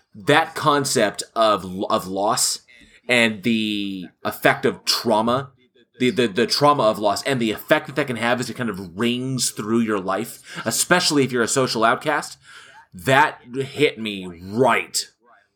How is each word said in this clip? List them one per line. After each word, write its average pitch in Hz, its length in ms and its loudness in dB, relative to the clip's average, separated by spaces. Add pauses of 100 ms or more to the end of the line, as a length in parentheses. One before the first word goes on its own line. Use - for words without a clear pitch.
(140)
that 143 400 0
concept 139 720 0 (100)
of, 104 300 2 (260)
of 101 160 0
loss 101 540 -2 (480)
and 113 340 2
the 104 640 -2 (180)
effect 127 400 0
of 101 200 -2
trauma, 120 680 0 (480)
the, 127 120 2
the, 120 180 2
the 107 180 0
trauma 143 380 2
of 107 140 2
loss 101 260 0
and 135 160 0
the 113 100 0
effect 151 360 0
that 135 100 -12
that 147 100 -2
can 123 100 -6
have 120 240 0
as 120 100 -6
it 107 40 -8
kind 117 160 -4
of 90 280 -10
rings 123 520 -2
through 113 300 0
your 107 200 0
life, 95 640 -6
especially 147 600 2
if 113 80 -4
you're 120 100 2
a 107 60 0
social 123 360 0
outcast, 147 540 0 (560)
that 131 460 2 (140)
hit 135 440 0
me 101 280 -6 (180)
right 104 640 0 (500)